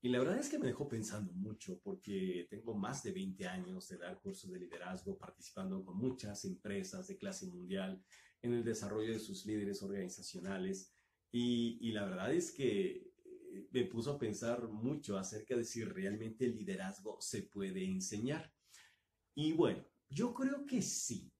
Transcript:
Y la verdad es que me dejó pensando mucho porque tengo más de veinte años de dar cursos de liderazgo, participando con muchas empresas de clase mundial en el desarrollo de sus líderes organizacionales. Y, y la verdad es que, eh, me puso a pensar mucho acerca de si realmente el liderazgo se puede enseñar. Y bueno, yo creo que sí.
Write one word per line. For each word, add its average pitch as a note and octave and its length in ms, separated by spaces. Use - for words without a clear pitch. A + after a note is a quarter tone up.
Y B2 60
la B2 100
verdad F3 220
es C#4 80
que D#4+ 100
me - 80
dejó C#3 220
pensando G2+ 440
mucho F#2+ 460
porque F#2+ 720
tengo A2 240
más G#2 300
de G2+ 80
veinte F#2+ 340
años - 400
de F#3 100
dar F3 220
cursos F#2+ 320
de F2+ 80
liderazgo, F2+ 580
participando - 680
con F#2 120
muchas G#2+ 480
empresas F#2+ 640
de G2 100
clase - 300
mundial F3+ 560
en A#2+ 120
el A#2 100
desarrollo G#2+ 480
de G#2+ 80
sus F#2+ 260
líderes G2+ 340
organizacionales. F3+ 1120
Y, A#2 500
y A2+ 120
la G#2 140
verdad F#2+ 280
es E3+ 160
que, G#2 600
eh, - 180
me B2+ 140
puso B2+ 260
a C#3+ 80
pensar A#2 480
mucho A2 500
acerca G#2+ 400
de A#2 60
si A#2 220
realmente G2+ 600
el A2+ 120
liderazgo F#2+ 640
se - 220
puede F#2+ 420
enseñar. G#2 680
Y D3+ 160
bueno, B2+ 340
yo G#3+ 240
creo C#4 320
que B3+ 160
sí. - 580